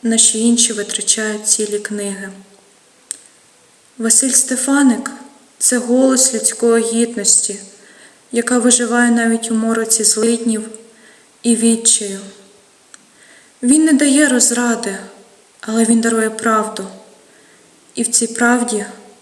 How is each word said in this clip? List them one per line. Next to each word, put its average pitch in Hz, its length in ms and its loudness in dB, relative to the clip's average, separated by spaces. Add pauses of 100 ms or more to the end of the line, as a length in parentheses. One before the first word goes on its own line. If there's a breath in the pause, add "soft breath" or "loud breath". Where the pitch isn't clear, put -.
на 226 160 0
що 220 200 2
інші 233 340 2
витрачають 214 720 -4
цілі 208 320 -2
книги. 202 500 -8 (1700 loud breath)
Василь 226 320 2
Стефаник — 262 800 2 (480)
це - 200 0
голос 254 560 2
людської 226 500 0
гідності, 226 760 0 (720 loud breath)
яка 233 260 0
виживає 240 520 2
навіть 226 400 0
у 226 40 0
мороці 220 500 0
злиднів 226 640 0 (760 soft breath)
і 233 140 2
відчаю. 220 640 0 (1400 soft breath)
Він 294 220 4
не 311 80 4
дає 285 360 4
розради, 240 680 0 (640)
але 226 240 0
він 226 160 2
дарує 226 300 0
правду. 214 560 -2 (1080 soft breath)
І 233 80 -4
в 226 60 -2
цій 233 180 0
правді 233 580 0 (380)